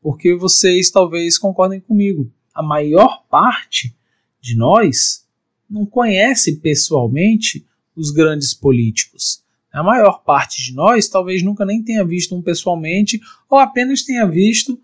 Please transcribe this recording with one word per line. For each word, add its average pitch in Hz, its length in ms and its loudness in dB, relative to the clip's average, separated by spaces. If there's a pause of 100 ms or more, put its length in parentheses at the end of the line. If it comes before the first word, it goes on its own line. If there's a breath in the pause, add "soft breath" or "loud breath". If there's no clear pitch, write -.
Porque 160 340 0
vocês 180 560 0
talvez 170 480 0
concordem 190 420 -2
comigo, 196 500 0 (240)
a 160 80 -6
maior 151 680 2
parte 160 680 0 (460)
de 120 160 -4
nós 156 720 2 (420)
não 208 160 -4
conhece 208 720 0
pessoalmente 156 1080 0 (280)
os 156 160 -6
grandes 151 440 0
políticos. - 880 -2 (300)
A 143 100 -8
maior 208 420 0
parte 139 380 -2
de 127 120 -10
nós 196 340 2
talvez 185 340 -2
nunca 202 220 -4
nem 214 180 -4
tenha 220 220 -2
visto 175 300 -6
um 180 80 -8
pessoalmente, 175 760 -2 (300 loud breath)
ou 277 80 6
apenas 262 440 0
tenha 240 240 -2
visto 214 580 0